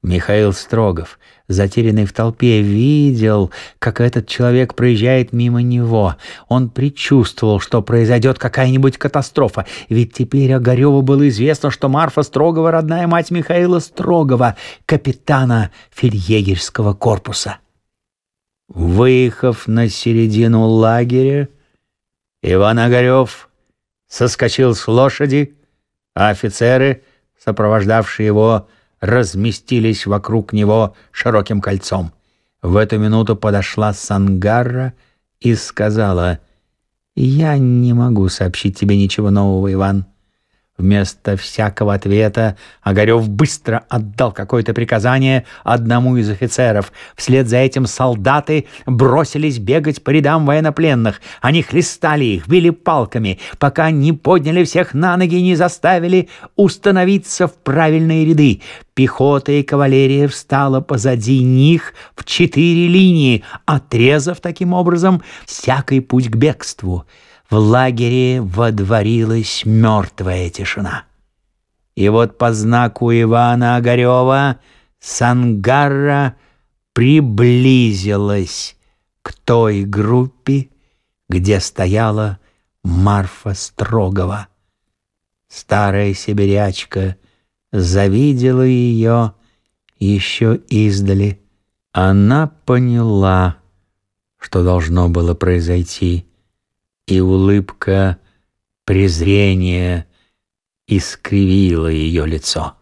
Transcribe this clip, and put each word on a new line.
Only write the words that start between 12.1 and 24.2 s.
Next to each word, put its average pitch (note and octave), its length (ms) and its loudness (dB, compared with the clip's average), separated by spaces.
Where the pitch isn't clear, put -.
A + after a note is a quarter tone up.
Строгова — D#3+ 500 0
родная E3 360 -2
мать E3+ 240 -2
Михаила F3 480 0
Строгова, C3 760 0
капитана C3 880 -2
фельдъегерского G#2 1040 -2
корпуса. G#2 640 -6
Выехав A#2 1000 0
на A2+ 220 0
середину A2+ 800 2
лагеря, A#2+ 800 2
Иван G2+ 360 2
Огарёв B2 680 0
соскочил A#2+ 680 0